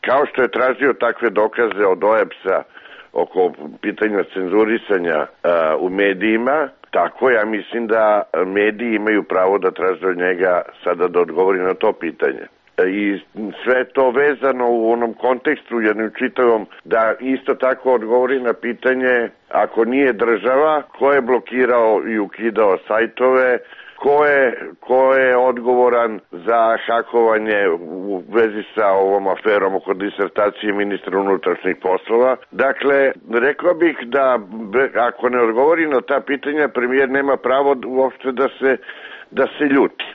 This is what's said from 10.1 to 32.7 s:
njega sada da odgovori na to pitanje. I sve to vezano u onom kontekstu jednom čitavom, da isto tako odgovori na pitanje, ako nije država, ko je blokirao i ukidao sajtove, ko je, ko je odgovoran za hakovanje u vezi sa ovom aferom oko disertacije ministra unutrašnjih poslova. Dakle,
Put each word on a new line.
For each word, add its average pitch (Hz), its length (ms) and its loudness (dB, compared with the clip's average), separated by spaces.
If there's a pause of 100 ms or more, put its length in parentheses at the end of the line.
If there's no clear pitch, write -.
njega 90 360 0 (300)
sada 90 240 -2
da 87 120 0
odgovori 90 400 0 (100)
na 92 40 0
to 107 200 0
pitanje. 73 520 -4 (580)
I - 0 - (600)
sve 127 160 0 (160)
to 135 80 2 (180)
vezano 131 480 0
u 117 220 2
onom 117 220 -2
kontekstu 123 600 -4 (120)
jednom 107 220 -2 (100)
čitavom, 123 420 0 (220)
da 113 180 0 (180)
isto 131 360 -4
tako 131 380 0
odgovori 123 480 2
na 120 120 -2
pitanje, 127 640 -2 (480)
ako 107 220 0
nije 131 280 2
država, 117 600 2 (240)
ko - 140 0
je 139 100 4
blokirao 120 720 2 (220)
i 110 60 -2
ukidao 104 580 0 (100)
sajtove, 123 640 2 (540)
ko 143 120 2 (100)
je, 143 180 2 (440)
ko 127 140 2 (200)
je 131 160 2
odgovoran 120 760 2 (340)
za 117 160 2 (260)
hakovanje 110 760 0 (460)
u 95 160 -6 (120)
vezi 107 280 0 (120)
sa 107 120 0 (180)
ovom 98 180 0 (120)
aferom 98 400 0
oko 92 180 -6
disertacije 101 880 -4
ministra 98 360 -6
unutrašnjih 92 560 -2 (120)
poslova. 117 440 2 (340)
Dakle, 139 320 0 (480)